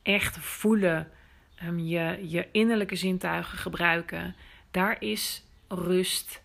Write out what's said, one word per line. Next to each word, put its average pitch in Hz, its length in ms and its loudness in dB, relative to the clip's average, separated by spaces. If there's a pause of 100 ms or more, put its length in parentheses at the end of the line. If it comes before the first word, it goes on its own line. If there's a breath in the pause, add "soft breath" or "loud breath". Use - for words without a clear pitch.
Echt - 360 0
voelen, 175 720 2 (440 soft breath)
ehm, 170 240 -6
je, 165 400 -2 (100)
je 170 220 -2
innerlijke 214 440 4
zintuigen 175 640 -2
gebruiken. 170 800 0 (360 loud breath)
Daar 190 300 2
is 214 420 -4 (240)
rust 180 760 0